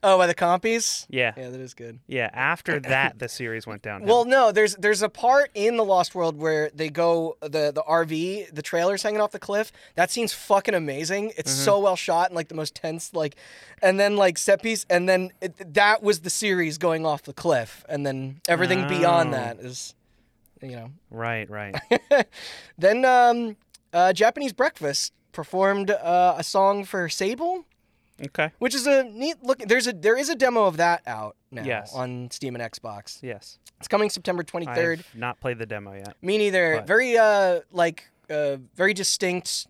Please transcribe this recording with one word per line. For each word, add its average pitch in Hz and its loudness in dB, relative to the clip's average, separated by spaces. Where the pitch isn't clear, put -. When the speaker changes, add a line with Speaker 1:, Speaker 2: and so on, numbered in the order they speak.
Speaker 1:
Oh, 190 6
by 180 6
the 175 2
compies? 185 -2
Speaker 2:
Yeah. 123 -2
Speaker 1:
Yeah, 127 -12
that 131 -14
is 127 -16
good. 117 -18
Speaker 2:
Yeah, 123 -4
after 147 -2
that, 131 -2
the 120 -8
series 113 -10
went 107 -14
downhill. 107 -8
Speaker 1:
Well, 240 6
no, 254 4
there's, 202 2
there's 202 0
a 208 0
part 269 2
in 220 0
The 220 2
Lost 180 2
World 165 -2
where 151 -2
they 156 -6
go, 165 0
the, 147 -2
the 151 -4
R 165 2
V, 170 -6
the 151 -12
trailer's 185 0
hanging 214 -2
off 208 0
the - -14
cliff. 208 -4
That 180 2
scene's 233 -4
fucking 202 0
amazing. 165 -4
It's 180 -4
Speaker 2:
Mm-hmm. 135 -2
Speaker 1:
so 202 4
well 196 4
shot 175 0
and, 175 -8
like, 165 -4
the 165 -14
most 156 -6
tense, 165 -10
like, 156 -4
and 190 4
then, 202 4
like, 185 4
set 196 2
piece, 220 -4
and 175 2
then 185 2
it, 180 -10
that 208 4
was 202 2
the 170 -8
series 180 0
going 160 0
off 147 -2
the 143 -16
cliff, 131 -2
and 143 -4
then 135 -6
everything 175 2
beyond 170 4
Speaker 2:
Oh. - -2
Speaker 1:
that 120 -6
is, 127 -14
you 131 -14
know. 117 -14
Speaker 2:
Right, 113 -6
right. 104 -10
Speaker 1:
<laughs> 277 4
Then, 214 4
um, 240 4
uh, 180 4
Japanese 233 2
Breakfast 165 -2
performed, 196 0
uh, 180 4
a 170 -4
song 196 2
for 180 -4
Sable. 285 -2
Speaker 2:
Okay. 147 -4
Speaker 1:
Which 247 -2
is 254 -4
a 277 4
neat 254 -6
look. 262 0
There's 233 0
a, 247 -4
there 196 2
is 277 -2
a 330 -2
demo 240 2
of 165 0
that 170 2
out 107 -10
now 117 -12
Speaker 2:
Yes. 113 -6
Speaker 1:
on 123 -8
Steam 131 -10
and 117 -8
Xbox. 107 -14
Speaker 2:
Yes. 113 -16
Speaker 1:
It's - -18
coming 208 0
September 175 -6
twenty-third. 165 -4
Speaker 2:
I've - -20
not 120 -8
played 123 -6
the 113 -8
demo 104 -12
yet. 98 -16
Speaker 1:
Me 190 -2
neither. 185 2
Speaker 2:
But 151 -4
Speaker 1:
Very, 233 2
uh, 202 4
like, 170 -2
uh, 143 -2
very 190 2
distinct 180 -4